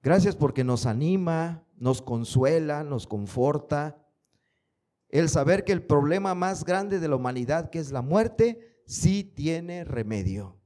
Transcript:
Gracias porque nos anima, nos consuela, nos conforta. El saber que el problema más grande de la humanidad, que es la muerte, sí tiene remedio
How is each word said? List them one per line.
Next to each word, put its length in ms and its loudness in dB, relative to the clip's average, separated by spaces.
Gracias 340 4
porque 300 0
nos 200 0
anima, 800 -2
nos 240 0
consuela, 840 0
nos 240 -6
conforta. 960 -4
El 220 2
saber 340 2
que 80 -2
el 140 0
problema 500 2
más 300 -2
grande 340 -2
de 80 -2
la 80 2
humanidad, 540 -2
que 100 -8
es 140 -8
la 80 -4
muerte, 840 0
sí 380 2
tiene 600 -6
remedio 800 -4